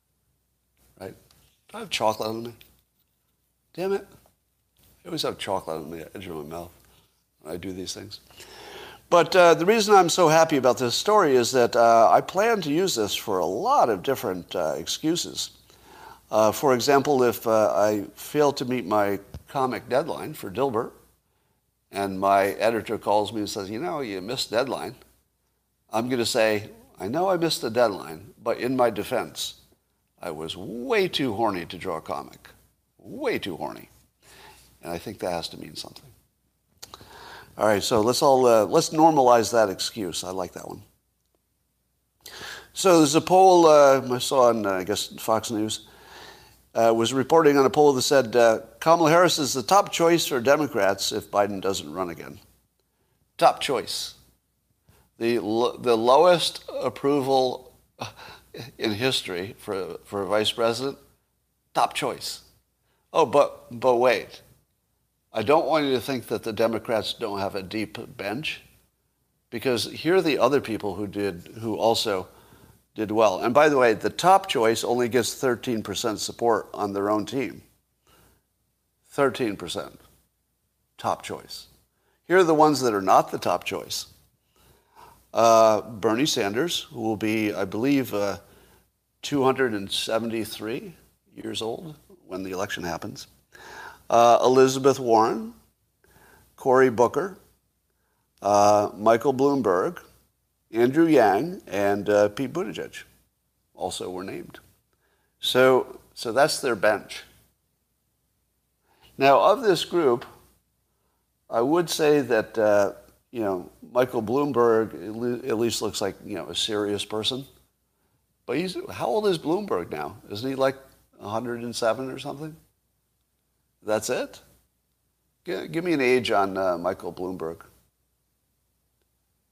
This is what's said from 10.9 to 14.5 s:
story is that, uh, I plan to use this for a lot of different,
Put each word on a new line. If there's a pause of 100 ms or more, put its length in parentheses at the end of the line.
story
is
that,
uh,
I
plan
to
use
this
for
a
lot
of
different,